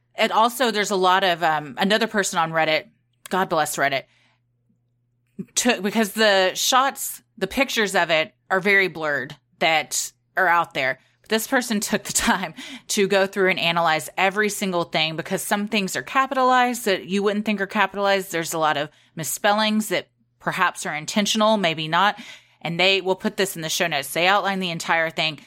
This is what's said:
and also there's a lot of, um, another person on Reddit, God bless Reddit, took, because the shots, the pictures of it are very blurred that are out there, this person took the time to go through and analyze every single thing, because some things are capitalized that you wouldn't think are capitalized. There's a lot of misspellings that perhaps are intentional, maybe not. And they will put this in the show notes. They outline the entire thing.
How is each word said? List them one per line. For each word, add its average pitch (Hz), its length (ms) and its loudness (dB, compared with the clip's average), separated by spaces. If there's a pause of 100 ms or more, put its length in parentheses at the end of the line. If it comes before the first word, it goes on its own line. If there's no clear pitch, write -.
(160)
and 214 160 0
also 240 400 2
there's 208 200 -2
a 208 40 0
lot 185 280 4
of, 170 200 2
um, 151 340 0
another 214 300 2
person 196 320 -2
on 160 120 0
Reddit, 156 340 0 (440)
God 190 200 0
bless 156 280 0
Reddit, 139 260 0 (1500)
took, 202 260 0
because 208 320 -2
the 196 420 4
shots, - 640 0 (160)
the 190 100 -4
pictures 220 480 -2
of 170 140 2
it 156 240 0 (160)
are 190 100 2
very 196 280 4
blurred 151 480 -4 (240)
that 160 520 0 (260)
are 180 100 4
out 170 260 2
there, 135 260 -2 (340)
this 220 140 -2
person 254 320 0
took 208 240 -2
the - 100 -10
time 185 400 -2 (360)
to 196 180 2
go 196 200 2
through 196 220 2
and 160 100 0
analyze 165 580 0
every 196 320 2
single 185 340 -2
thing, 160 320 -2
because 175 260 -4
some 208 260 -4
things 196 280 -2
are 131 80 -4
capitalized 254 800 0
that 185 220 0
you 196 160 -2
wouldn't 208 220 0
think 208 140 -2
are 190 80 -2
capitalized. 196 640 0
There's 165 220 -4
a 165 60 -2
lot 151 180 2
of 151 120 -4 (260)
misspellings 214 720 0
that 175 180 -2 (320)
perhaps 175 460 -2
are 165 100 -6
intentional, 214 600 2
maybe 160 300 -2
not. 185 320 2 (420)
And 170 180 -4
they 190 220 2
will 185 140 0
put 208 220 -4
this 190 180 -2
in 165 60 -8
the 160 80 -8
show 175 180 -2
notes. 143 260 -4
They 165 140 2
outline 190 320 2
the 185 120 -4
entire 165 380 0
thing. 160 380 -4